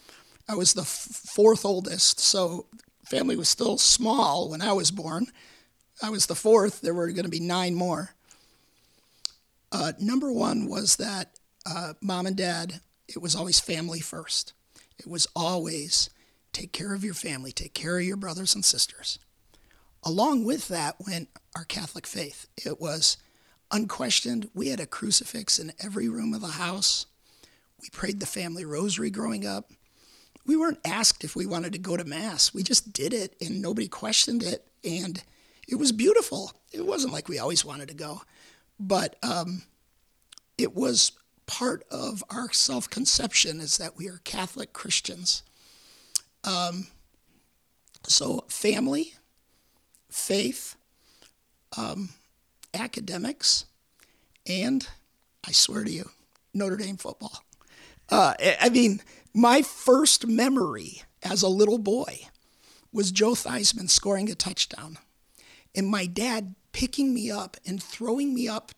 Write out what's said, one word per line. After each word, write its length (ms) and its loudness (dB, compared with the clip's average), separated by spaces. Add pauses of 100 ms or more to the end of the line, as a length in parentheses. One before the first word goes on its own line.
(480)
I 80 -4
was 180 4
the 80 0
f-, 60 -4
fourth 800 4
oldest, 540 2
so 460 2 (420)
family 280 0
was 140 0
still 280 2
small 720 4
when 140 -8
I 100 2
was 180 2
born. 360 -4 (760)
I 80 -4
was 160 2
the 100 -4
fourth. 460 4
There 120 0
were 180 -2
gonna 180 -2
be 100 -6
nine 360 0
more. 400 -2 (1600)
Uh, 280 -2
number 320 0
one 360 0
was 280 2
that, 420 -6 (280)
uh, 360 -8
mom 240 -2
and 100 -2
dad, 460 -4 (260)
it 140 -12
was 140 0
always 240 2
family 400 -2
first. 540 -6 (440)
It 100 -18
was 280 0
always 760 0 (420)
take 220 -10
care 200 -6
of 100 -4
your 100 -6
family, 380 -8
take 220 -10
care 260 -2
of 60 -2
your 120 -2
brothers 380 -2
and 100 -4
sisters. 540 0 (840)
Along 420 2
with 240 -2
that 260 -4 (100)
went 240 -6 (260)
our 100 -10
Catholic 420 -10
faith. 400 -10 (100)
It 220 -8
was 380 0 (540)
unquestioned. 840 -2
We 160 -4
had 100 -4
a 80 -6
crucifix 720 -2
in 140 -10 (100)
every 260 -4
room 240 -2
of 80 -6
the 60 -10
house. 580 0 (760)
We 80 -16
prayed 300 -6
the 60 -8
family 400 -8
rosary 460 -2
growing 340 -4
up. 240 -6 (760)
We 120 4
weren't 280 2
asked 380 2
if 120 -10
we 100 -4
wanted 280 -4
to 60 -8
go 160 -4
to 80 -4
Mass. 500 0
We 100 -4
just 280 2
did 220 -2
it, 260 -4
and 220 -6
nobody 260 -4
questioned 540 0
it, 240 -4 (180)
and 380 -4 (460)
it 80 -4
was 160 4
beautiful. 640 2 (180)
It 160 -8
wasn't 260 -2
like 160 -8
we 80 -6
always 260 0
wanted 260 -12
to 40 -16
go, 280 -12 (580)
but, 420 0
um, 420 -4 (920)
it 160 0
was 380 2 (340)
part 460 -4
of 400 -6
our 200 -8
self-conception 1080 0
is 180 0
that 200 -8
we 100 -8
are 160 -12
Catholic 500 -8
Christians. 680 -2 (1000)
Um, 440 -2 (1200)
so 420 0
family, 640 0 (960)
faith, 640 -4 (1000)
um, 320 -6 (640)
academics, 920 -2 (840)
and 400 0 (600)
I 40 -6
swear 320 4
to 80 -4
you, 180 -8 (440)
Notre 240 -2
Dame 200 -6
football. 460 -12 (680)
Uh, 300 6
I, 220 6
I 80 8
mean, 320 6 (320)
my 280 8
first 640 6
memory 760 2 (200)
as 200 0
a 40 4
little 300 6
boy 500 -2 (640)
was 200 0
Joe 220 4
Theismann 560 0
scoring 420 2
a 40 -6
touchdown 640 -4 (800)
and 120 0
my 200 0
dad 480 -4 (160)
picking 420 0
me 160 -2
up 360 -8
and 160 -6
throwing 520 -2
me 140 0
up 300 -6